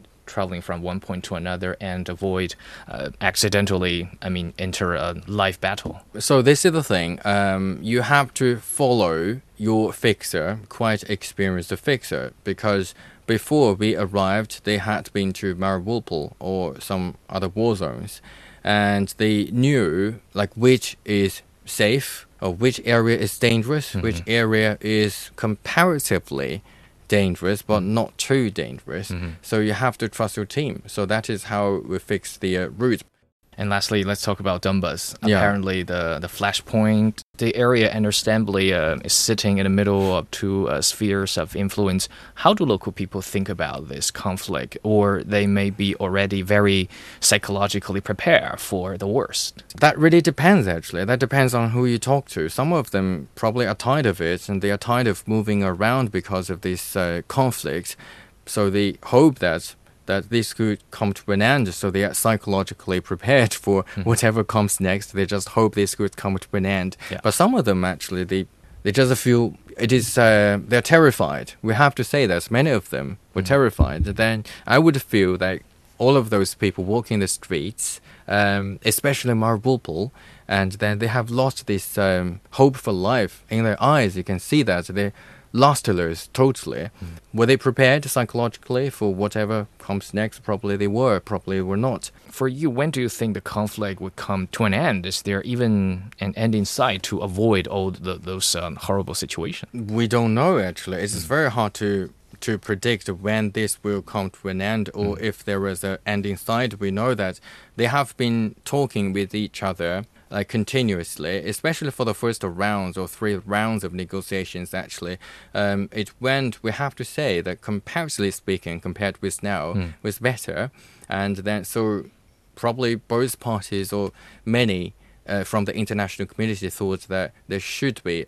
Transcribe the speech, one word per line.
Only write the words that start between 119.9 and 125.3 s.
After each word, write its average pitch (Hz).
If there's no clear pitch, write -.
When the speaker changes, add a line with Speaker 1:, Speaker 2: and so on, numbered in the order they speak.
Speaker 2:
was 104
better. 113
And 98
then, 101
so 107
probably 117
both 117
parties 101
or 101
many, 107
uh, 98